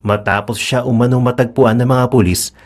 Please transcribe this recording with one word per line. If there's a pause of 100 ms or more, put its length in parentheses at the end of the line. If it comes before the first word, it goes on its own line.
Matapos
siya
umanong
matagpuan
ng
mga
pulis (120)